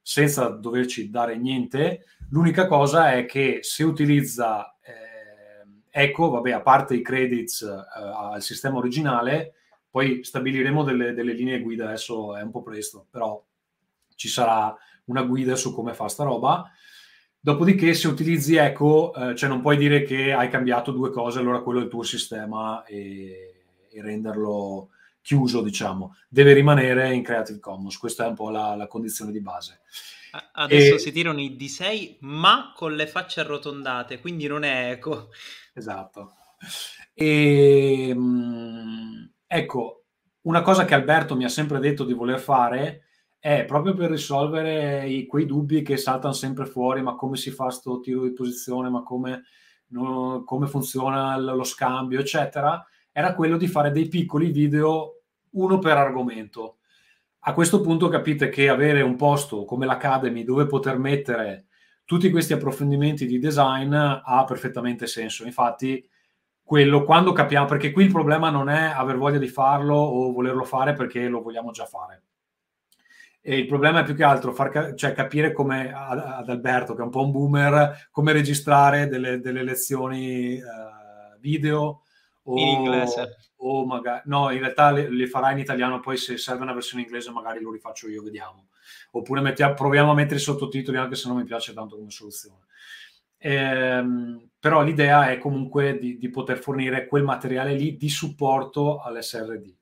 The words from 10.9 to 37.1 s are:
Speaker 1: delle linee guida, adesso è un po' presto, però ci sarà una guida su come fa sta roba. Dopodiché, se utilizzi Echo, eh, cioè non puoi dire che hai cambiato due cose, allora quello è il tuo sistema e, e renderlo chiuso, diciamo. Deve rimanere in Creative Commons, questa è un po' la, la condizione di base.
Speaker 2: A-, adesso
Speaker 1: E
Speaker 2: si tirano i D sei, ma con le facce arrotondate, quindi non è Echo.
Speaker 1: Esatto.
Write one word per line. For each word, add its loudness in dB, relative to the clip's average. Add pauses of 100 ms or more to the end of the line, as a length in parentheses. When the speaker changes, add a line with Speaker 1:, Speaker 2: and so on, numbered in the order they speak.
Speaker 1:
delle -4
linee -4
guida, -8
adesso -8
è -10
un -10
po' -10
presto, -14
però -8 (720)
ci -12
sarà 0 (300)
una -2
guida 0
su -4
come -6
fa -8
sta -6
roba. 0 (720)
Dopodiché, 4
se 0
utilizzi 2
Echo, 4
eh, -4
cioè -2
non -2
puoi 4
dire 4
che -2
hai 2
cambiato 0
due -2
cose, -4
allora 0
quello -2
è -2
il -6
tuo -8
sistema -8
e, -16 (280)
e -18
renderlo -6 (320)
chiuso, 2
diciamo. -6 (140)
Deve 10
rimanere 6
in 0
Creative -4
Commons, -12
questa -6
è -2
un -4
po' -8
la, -4
la -10
condizione -10
di -8
base. -14 (520)
Speaker 2:
A-, -16
adesso 8
Speaker 1:
E -2
Speaker 2:
si -6
tirano -2
i -8
D -12
sei, -8
ma 2
con -6
le -2
facce -8
arrotondate, -8
quindi -8
non -4
è -2
Echo. -8 (420)
Speaker 1:
Esatto. -14 (800)